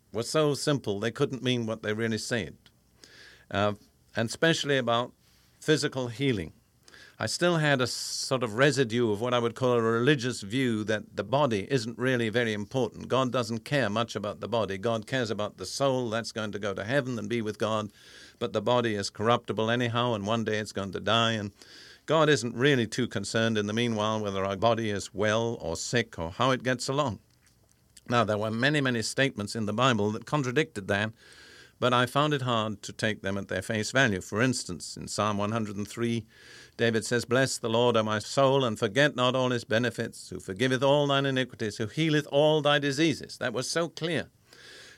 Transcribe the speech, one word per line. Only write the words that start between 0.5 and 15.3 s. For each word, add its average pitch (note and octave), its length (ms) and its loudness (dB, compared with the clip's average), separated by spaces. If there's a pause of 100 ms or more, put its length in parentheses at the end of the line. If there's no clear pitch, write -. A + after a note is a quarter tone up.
simple A#2+ 440 0
they A2+ 140 -2
couldn't C3 320 -2
mean B2 200 0
what A2 200 -6
they G#2+ 80 0
really A2+ 260 -2
said. G#2+ 380 -4 (960)
Uh, G2+ 220 2 (420)
and A2+ 120 0
especially D3 500 2
about A#2+ 340 0 (480)
physical C3+ 480 0
healing. A2+ 460 -2 (640)
I - 60 -4
still F3 320 2
had D3 240 4
a B2 60 0
sort - 560 -4
of G#2+ 140 -2
residue B2 540 4
of G#2 120 -2
what B2 100 -2
I B2 60 4
would A#2 160 0
call B2+ 180 2
a A#2+ 80 4
religious A#2 640 2
view A2 420 0
that G#2+ 320 -4
the G2+ 80 -2
body A2+ 460 0
isn't A#2+ 280 -2
really A#2+ 300 0
very A#2 240 0
important. G#2 560 -4
God B2 240 0
doesn't A#2 320 -4
care C3+ 240 0
much A2+ 260 -2
about G#2 260 -6
the G#2 80 -6
body. G2+ 280 0
God A2 300 -2
cares B2+ 240 -2